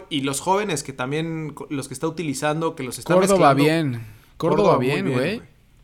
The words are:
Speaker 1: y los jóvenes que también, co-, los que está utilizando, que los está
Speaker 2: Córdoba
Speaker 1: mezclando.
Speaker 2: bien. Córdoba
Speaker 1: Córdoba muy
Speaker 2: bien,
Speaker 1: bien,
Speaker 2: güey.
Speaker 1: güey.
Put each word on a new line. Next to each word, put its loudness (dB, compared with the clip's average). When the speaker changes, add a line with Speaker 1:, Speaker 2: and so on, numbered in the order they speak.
Speaker 1:
y -4
los -4
jóvenes -2
que -12
también, -6
co-, -14
los -6
que -12
está -6
utilizando, -4
que -12
los -8
está -2
Speaker 2:
Córdoba 6
Speaker 1:
mezclando. 4
Speaker 2:
bien. 2
Córdoba 2
Speaker 1:
Córdoba 6
muy 0
Speaker 2:
bien, 0
Speaker 1:
bien, 0
Speaker 2:
güey. -2
Speaker 1:
güey. -16